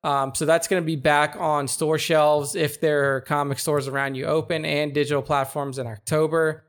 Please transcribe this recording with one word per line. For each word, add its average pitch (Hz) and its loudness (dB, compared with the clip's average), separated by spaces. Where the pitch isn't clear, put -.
Um, 139 0
so 156 -2
that's 165 4
gonna 190 0
be 160 -2
back 147 2
on 151 0
store 156 0
shelves 151 2
if 151 -2
there 143 2
are 127 -4
comic 143 -2
stores 147 -2
around 135 -4
you 131 -6
open, 156 -2
and 151 -2
digital 143 2
platforms 139 -2
in 123 -6
October. 156 0